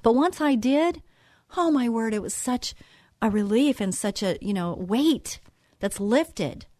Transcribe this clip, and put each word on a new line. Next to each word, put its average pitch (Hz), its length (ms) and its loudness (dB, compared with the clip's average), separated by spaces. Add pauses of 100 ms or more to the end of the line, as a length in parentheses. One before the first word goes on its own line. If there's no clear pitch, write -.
But 233 120 4
once 330 260 2
I 285 140 4
did, 294 480 2 (540)
oh 339 140 2
my 254 180 2
word, 226 260 -2
it 208 80 -4
was - 120 -8
such - 400 -4 (480)
a 220 80 2
relief 214 500 2
and 190 140 -2
such - 280 -4
a, 185 180 0
you 202 120 -4
know, 175 220 -4
weight 240 680 0 (400)
that's 202 200 -4
lifted. 214 640 -2 (140)